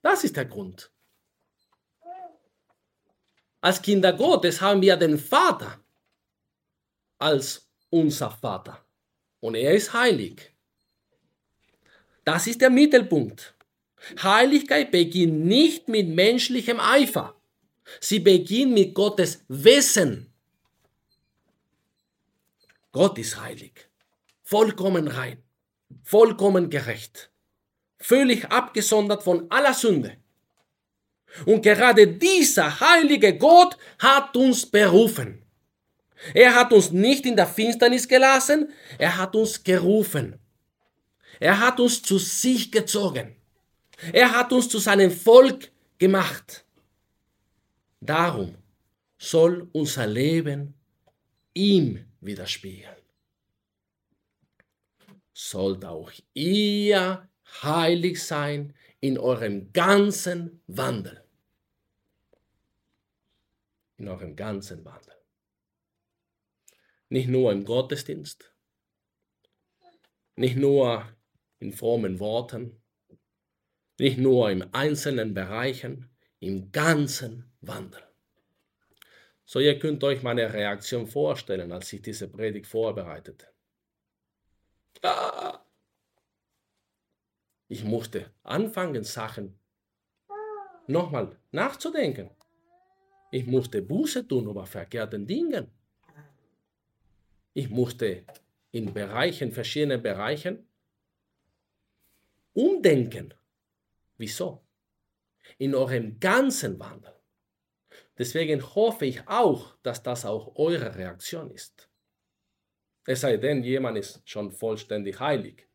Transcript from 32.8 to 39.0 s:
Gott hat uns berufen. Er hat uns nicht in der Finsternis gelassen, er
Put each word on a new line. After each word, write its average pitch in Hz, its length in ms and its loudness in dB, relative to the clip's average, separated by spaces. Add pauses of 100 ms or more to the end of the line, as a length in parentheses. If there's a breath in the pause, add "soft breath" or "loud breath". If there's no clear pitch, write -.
Gott 349 400 8 (220 loud breath)
hat 269 360 4
uns 254 300 2
berufen. 196 760 4 (920 loud breath)
Er 240 220 8
hat 247 180 6
uns 190 180 6
nicht 254 340 2
in 240 100 -2
der 185 100 6
Finsternis 233 600 2
gelassen, 269 640 4 (260 loud breath)
er 170 200 0